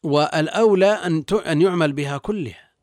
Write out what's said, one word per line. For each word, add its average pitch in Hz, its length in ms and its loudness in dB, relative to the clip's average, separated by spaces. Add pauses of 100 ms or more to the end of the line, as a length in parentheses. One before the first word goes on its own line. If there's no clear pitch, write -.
والأولى 160 880 2
أن 175 340 -2
ت-، - 80 -4
أن 165 300 0
يعمل 175 300 2
بها 143 260 -6
كلها 160 520 -8 (120)